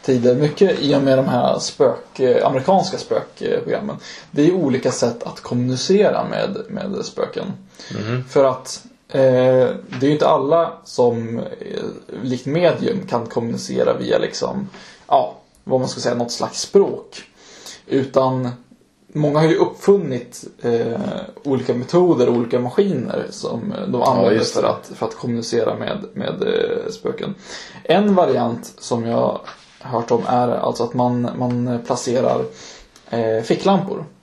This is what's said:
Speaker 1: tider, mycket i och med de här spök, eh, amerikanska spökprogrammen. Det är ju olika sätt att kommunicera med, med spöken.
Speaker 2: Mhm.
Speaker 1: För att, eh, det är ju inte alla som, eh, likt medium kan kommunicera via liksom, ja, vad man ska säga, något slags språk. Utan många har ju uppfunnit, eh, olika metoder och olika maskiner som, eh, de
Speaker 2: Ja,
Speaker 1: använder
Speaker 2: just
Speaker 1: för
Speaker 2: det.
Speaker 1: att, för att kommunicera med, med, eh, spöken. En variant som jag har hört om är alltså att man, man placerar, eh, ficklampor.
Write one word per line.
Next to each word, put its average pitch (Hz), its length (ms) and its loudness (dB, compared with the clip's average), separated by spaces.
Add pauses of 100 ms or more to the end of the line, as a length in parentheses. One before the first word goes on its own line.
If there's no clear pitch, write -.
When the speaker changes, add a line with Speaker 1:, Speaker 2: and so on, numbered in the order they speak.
Speaker 1:
tider, 123 340 4
mycket 151 460 2
i 143 140 2
och 135 80 2
med 135 140 4
de 131 100 2
här 123 320 2
spök, - 600 -2
eh, - 280 4
amerikanska 139 500 2
spökprogrammen. - 960 -4 (360)
Det 143 100 0
är 147 40 6
ju 180 80 6
olika 131 380 0
sätt 120 320 -2
att - 180 -12
kommunicera 127 880 2
med, - 280 -2 (120)
med - 360 -6
spöken. - 480 -6 (400)
Speaker 2:
Mhm. 110 360 -4
Speaker 1:
För 139 140 4
att, - 400 -2 (240)
eh, 139 120 -2
det 127 840 4
är 135 60 2
ju 147 40 4
inte 151 160 2
alla 156 440 2 (120)
som, 117 560 0
eh, - 440 -10 (400)
likt 127 220 -4
medium 135 600 0
kan 113 180 -2
kommunicera 65 680 -2
via 60 240 0
liksom, 64 520 -4 (380)
ja, 127 280 2 (280)
vad 131 160 0
man 127 100 -2
ska 117 120 -10
säga, 120 140 0
något 120 160 -4
slags - 300 -6
språk. - 640 0 (680)
Utan 131 600 2 (640)
många 147 260 2
har 160 80 6
ju 165 80 4
uppfunnit, 165 880 0 (180)
eh, 117 380 0 (440)
olika 131 300 0
metoder 123 560 4
och 120 60 2
olika 120 240 0
maskiner 131 720 0
som, - 420 -6
eh, - 160 -6
de 123 140 0
Speaker 2:
Ja, 135 100 4
Speaker 1:
använder 98 200 4
Speaker 2:
just 110 220 2
Speaker 1:
för 98 80 0
Speaker 2:
det. - 80 2
Speaker 1:
att, - 260 -4
för 113 100 -4
att - 100 -6
kommunicera 117 600 -2
med, 113 220 -6 (160)
med, - 300 -6
eh, 50 480 -2
spöken. - 440 -8 (480)
En 196 320 4
variant 123 640 0
som 117 260 -4
jag 120 340 0 (400)
har 117 200 -4
hört 117 120 -2
om 117 160 4
är 123 200 2
alltså 117 360 -2
att 120 100 -4
man, 123 440 0
man 123 480 -2
placerar, 120 560 0 (680)
eh, 113 340 0
ficklampor. - 600 0 (180)